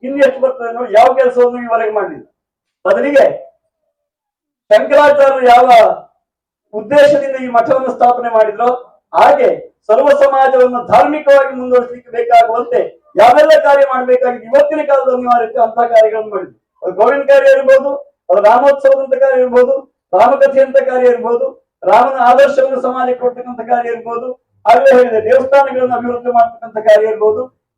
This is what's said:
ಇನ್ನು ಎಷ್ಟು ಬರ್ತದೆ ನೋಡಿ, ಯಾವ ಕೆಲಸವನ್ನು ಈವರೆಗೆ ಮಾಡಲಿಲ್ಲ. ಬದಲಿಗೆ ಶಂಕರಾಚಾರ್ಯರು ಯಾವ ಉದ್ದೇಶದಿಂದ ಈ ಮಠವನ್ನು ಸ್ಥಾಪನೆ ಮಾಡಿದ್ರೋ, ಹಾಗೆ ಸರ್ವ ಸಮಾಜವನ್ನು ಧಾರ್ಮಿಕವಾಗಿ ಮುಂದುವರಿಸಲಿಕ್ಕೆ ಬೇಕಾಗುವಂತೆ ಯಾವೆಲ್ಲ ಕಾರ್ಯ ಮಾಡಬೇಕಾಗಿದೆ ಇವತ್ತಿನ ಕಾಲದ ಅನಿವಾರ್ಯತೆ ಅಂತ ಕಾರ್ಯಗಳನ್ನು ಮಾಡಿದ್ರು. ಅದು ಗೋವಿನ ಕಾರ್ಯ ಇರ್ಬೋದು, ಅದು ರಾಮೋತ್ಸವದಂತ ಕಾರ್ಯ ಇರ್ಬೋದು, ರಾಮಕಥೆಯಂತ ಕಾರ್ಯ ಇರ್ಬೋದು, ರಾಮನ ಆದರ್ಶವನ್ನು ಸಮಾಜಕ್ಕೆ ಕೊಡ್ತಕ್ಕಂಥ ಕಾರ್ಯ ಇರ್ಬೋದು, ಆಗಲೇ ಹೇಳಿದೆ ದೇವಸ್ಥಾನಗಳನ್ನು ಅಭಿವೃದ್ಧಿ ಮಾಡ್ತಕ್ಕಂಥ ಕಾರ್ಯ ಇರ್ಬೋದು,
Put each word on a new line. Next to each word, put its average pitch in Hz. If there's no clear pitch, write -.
ಇನ್ನು 277
ಎಷ್ಟು 269
ಬರ್ತದೆ 247
ನೋಡಿ, 233
ಯಾವ 233
ಕೆಲಸವನ್ನು 247
ಈವರೆಗೆ 226
ಮಾಡಲಿಲ್ಲ. 180
ಬದಲಿಗೆ 269
ಶಂಕರಾಚಾರ್ಯರು 277
ಯಾವ 247
ಉದ್ದೇಶದಿಂದ 277
ಈ 254
ಮಠವನ್ನು 254
ಸ್ಥಾಪನೆ 240
ಮಾಡಿದ್ರೋ, 220
ಹಾಗೆ 269
ಸರ್ವ 254
ಸಮಾಜವನ್ನು 262
ಧಾರ್ಮಿಕವಾಗಿ 277
ಮುಂದುವರಿಸಲಿಕ್ಕೆ 247
ಬೇಕಾಗುವಂತೆ 240
ಯಾವೆಲ್ಲ 277
ಕಾರ್ಯ 277
ಮಾಡಬೇಕಾಗಿದೆ 247
ಇವತ್ತಿನ 294
ಕಾಲದ 262
ಅನಿವಾರ್ಯತೆ 240
ಅಂತ 226
ಕಾರ್ಯಗಳನ್ನು 220
ಮಾಡಿದ್ರು. 180
ಅದು 185
ಗೋವಿನ 247
ಕಾರ್ಯ 269
ಇರ್ಬೋದು, 269
ಅದು 190
ರಾಮೋತ್ಸವದಂತ 269
ಕಾರ್ಯ 254
ಇರ್ಬೋದು, 247
ರಾಮಕಥೆಯಂತ 269
ಕಾರ್ಯ 254
ಇರ್ಬೋದು, 240
ರಾಮನ 247
ಆದರ್ಶವನ್ನು 262
ಸಮಾಜಕ್ಕೆ 247
ಕೊಡ್ತಕ್ಕಂಥ 247
ಕಾರ್ಯ 233
ಇರ್ಬೋದು, 233
ಆಗಲೇ 254
ಹೇಳಿದೆ 226
ದೇವಸ್ಥಾನಗಳನ್ನು 254
ಅಭಿವೃದ್ಧಿ 240
ಮಾಡ್ತಕ್ಕಂಥ 233
ಕಾರ್ಯ 214
ಇರ್ಬೋದು, 214